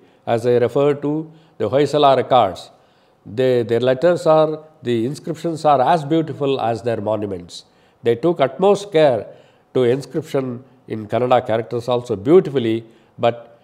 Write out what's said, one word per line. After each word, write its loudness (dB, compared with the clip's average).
As -2
I 4
refer 2
to -6
the -2
Hoysala 2
records, 0
they, 0
their 0
letters 0
are, 2
the -2
inscriptions -8
are 4
as 2
beautiful -2
as -4
their -2
monuments. -6
They 2
took 0
utmost 2
care 2
to 2
inscription -4
in -8
Kannada 0
characters -4
also -2
beautifully, 2
but -4